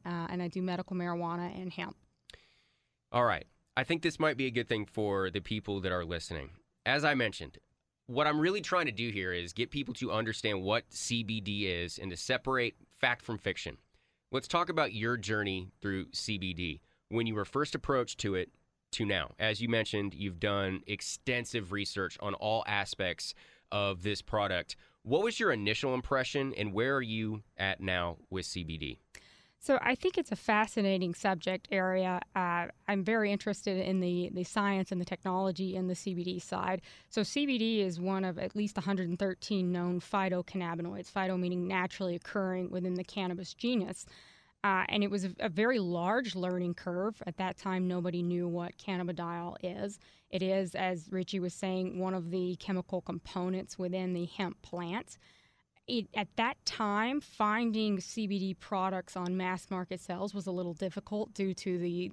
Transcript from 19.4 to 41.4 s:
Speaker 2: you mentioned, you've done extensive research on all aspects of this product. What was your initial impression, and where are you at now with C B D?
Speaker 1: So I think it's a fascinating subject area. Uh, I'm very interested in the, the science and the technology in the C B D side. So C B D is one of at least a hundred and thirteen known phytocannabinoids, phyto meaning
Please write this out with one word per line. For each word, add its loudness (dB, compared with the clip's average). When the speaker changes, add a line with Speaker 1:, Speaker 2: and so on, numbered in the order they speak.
Speaker 2:
you 0
mentioned, 2
you've -6
done 0
extensive -4
research -2
on -2
all 2
aspects -2
of 0
this 0
product. 0
What 2
was 2
your 4
initial 2
impression, 0
and 0
where 4
are 2
you -2
at 0
now 0
with -2
C -4
B -4
D? -6
Speaker 1:
So 4
I 2
think 0
it's -2
a -2
fascinating 4
subject 0
area. 2
Uh, 2
I'm 2
very 4
interested 0
in 2
the, 2
the -2
science 2
and 0
the -2
technology 0
in 0
the 0
C -4
B -2
D -2
side. -2
So 2
C 0
B 4
D 4
is 0
one 2
of -2
at -4
least 0
a 0
hundred 2
and 0
thirteen 0
known 2
phytocannabinoids, -2
phyto 2
meaning 2